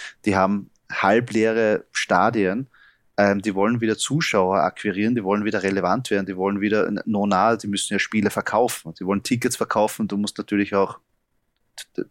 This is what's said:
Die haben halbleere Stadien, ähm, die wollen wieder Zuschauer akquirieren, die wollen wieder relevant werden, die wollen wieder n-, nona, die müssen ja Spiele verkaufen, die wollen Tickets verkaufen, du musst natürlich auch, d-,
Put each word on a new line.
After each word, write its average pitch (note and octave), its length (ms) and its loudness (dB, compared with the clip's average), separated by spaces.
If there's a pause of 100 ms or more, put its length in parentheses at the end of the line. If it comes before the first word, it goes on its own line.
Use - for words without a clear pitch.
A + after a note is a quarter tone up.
(240)
Die G2 120 2
haben G2 340 2 (200)
halbleere A2 1000 2
Stadien, G#2 760 0 (480)
ähm, G2+ 260 4
die G2+ 140 -2
wollen A2 240 2
wieder A2 180 0
Zuschauer G2 600 2
akquirieren, G2+ 580 0
die G#2+ 80 -2
wollen G2+ 200 0
wieder G2+ 200 -2
relevant G2 460 0
werden, G2 160 0
die F#2+ 100 -8
wollen G2 240 -2
wieder G#2 260 2
n-, G2+ 200 -4
nona, G#2 500 2
die G#2+ 100 -12
müssen G2+ 260 -4
ja G2 60 -2
Spiele G2+ 320 0
verkaufen, G#2+ 680 -2
die F#2 40 -8
wollen G2 200 -2
Tickets B2 320 -2
verkaufen, G#2+ 500 -2
du G2+ 100 -4
musst G#2 220 -4
natürlich G2+ 360 -2
auch, G2 260 0 (960)
d-, - 140 -4